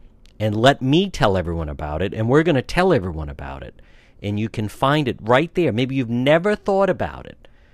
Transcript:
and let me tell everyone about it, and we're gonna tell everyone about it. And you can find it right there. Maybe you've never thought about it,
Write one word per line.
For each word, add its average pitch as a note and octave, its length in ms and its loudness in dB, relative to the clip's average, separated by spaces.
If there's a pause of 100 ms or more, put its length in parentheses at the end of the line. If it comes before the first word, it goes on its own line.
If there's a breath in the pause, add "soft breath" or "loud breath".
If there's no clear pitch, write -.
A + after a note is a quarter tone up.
(380)
and A2 160 0
let B2+ 260 4
me D#3+ 300 2
tell G#2 260 2
everyone E3 320 -4
about D2+ 340 -6
it, F#2 120 -4
and A2 140 -2
we're D3 160 4
gonna D3+ 180 2
tell F#3 300 0
everyone D#3 360 -2
about C3+ 360 -14
it. - 180 -20 (400 soft breath)
And G#2 180 -4
you A2 80 -2
can G#2+ 200 -6
find C#3+ 400 0
it G#2 120 -4
right B2+ 340 2
there. D#3+ 180 2
Maybe B2+ 220 -2
you've C3 140 -2
never D3+ 480 2
thought G3 320 0
about C3 380 -4
it, - 220 -20 (260 soft breath)